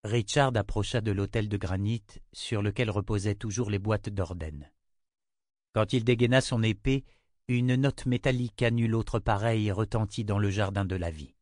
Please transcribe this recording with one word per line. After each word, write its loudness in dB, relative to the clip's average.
Richard 2
approcha 0
de -2
l'autel -2
de -2
granit -2
sur -4
lequel 0
reposaient 0
toujours -4
les 0
boîtes -2
d'Orden. -6
Quand 0
il 2
dégaina 6
son 0
épée, 0
une 2
note 0
métallique 0
à 4
nulle 2
autre 0
pareille 0
retentit -2
dans 0
le 2
jardin 0
de -2
la -2
vie. -12